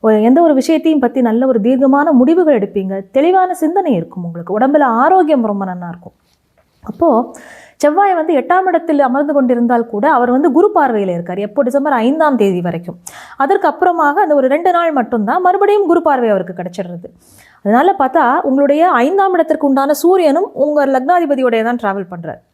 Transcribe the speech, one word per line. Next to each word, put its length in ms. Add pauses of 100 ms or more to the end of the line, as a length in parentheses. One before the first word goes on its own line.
ஒரு, 220
எந்த 200
ஒரு 120
விஷயத்தையும் 460
பத்தி 200
நல்ல 260
ஒரு 140
தீர்க்கமான 520
முடிவுகள் 460
எடுப்பீங்க, 420 (100)
தெளிவான 440
சிந்தனை 380
இருக்கும் 320
உங்களுக்கு, 340
உடம்புல 240
ஆரோக்கியம் 640
ரொம்ப 200
நல்லா 240
இருக்கும். 240 (720)
அப்போ 500 (440)
செவ்வாய் 380
வந்து 200
எட்டாம் 320
இடத்தில் 340
அமர்ந்து 320
கொண்டிருந்தால் 540
கூட 260
அவர் 180
வந்து 220
குரு 220
பார்வையில 380
இருக்கார். 260
எப்போ? 240
டிசம்பர் 300
ஐந்தாம் 440
தேதி 240
வரைக்கும். 380 (380)
அதற்கு 320
அப்புறமாக 440
அந்த 220
ஒரு 140
ரெண்டு 240
நாள் 200
மட்டும்தான் 480
மறுபடியும் 460
குரு 160
பார்வை 260
அவருக்கு 340
கிடைச்சிடுறது. 420 (580)
அதனால 360
பார்த்தா 420
உங்களுடைய 500
ஐந்தாம் 420
இடத்திற்கு 340
உண்டான 260
சூரியனும் 640
உங்க 320
லக்னாதிபதியோடைய 760
தான் 140
டிராவல் 340
பண்றார். 280 (140)